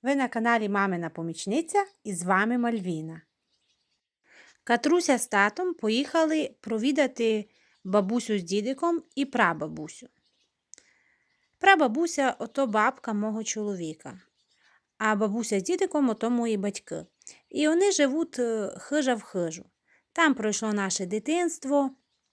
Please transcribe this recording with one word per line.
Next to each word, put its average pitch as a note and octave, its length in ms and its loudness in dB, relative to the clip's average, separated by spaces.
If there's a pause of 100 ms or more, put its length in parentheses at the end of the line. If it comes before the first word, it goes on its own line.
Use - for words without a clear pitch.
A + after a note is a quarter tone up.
Ви C4+ 140 0
на C4 120 0
каналі A3+ 420 0
Мамина F#3+ 400 0
Помічниця A#3 760 -2 (180)
і G#3 100 -8
з E3+ 100 -6
вами G3+ 340 2
Мальвіна. F3 640 -4 (1400)
Катруся C#4 540 2
з - 100 -2
татом G#3+ 460 0
поїхали D4+ 880 0
провідати A3+ 880 0 (340)
бабусю G#3 560 0
з F3 40 -6
дідиком C4 600 -2 (120)
і C#4 100 0
прабабусю. D#3 800 -2 (1500)
Прабабуся — D#4 800 4
ото - 280 -2
бабка A3 460 0
мого G#3+ 300 -2
чоловіка, F#3 760 -8 (760)
а G#3+ 180 2
бабуся G#3 440 0
з F#3 40 -4
дідиком — E4+ 460 0
ото A3+ 200 -2
мої A#3 280 0
батьки. F#3+ 480 -6 (440)
І D4+ 180 0
вони F4+ 240 4
живуть, D4 480 0
е, A3+ 380 -2
хижа C4 380 0
в G#3 60 -10
хижу. E3+ 440 -6 (480)
Там D#4+ 200 4
пройшло G#3+ 400 -2
наше G3 320 -2
дитинство, C#4 880 -2 (380)